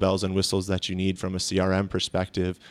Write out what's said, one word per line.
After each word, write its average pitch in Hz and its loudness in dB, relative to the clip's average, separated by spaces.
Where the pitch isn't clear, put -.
bells 95 2
and 95 -2
whistles 95 0
that 95 -2
you 95 -4
need 92 0
from 92 -4
a 92 -4
C 90 0
R 92 4
M 98 2
perspective. 92 -2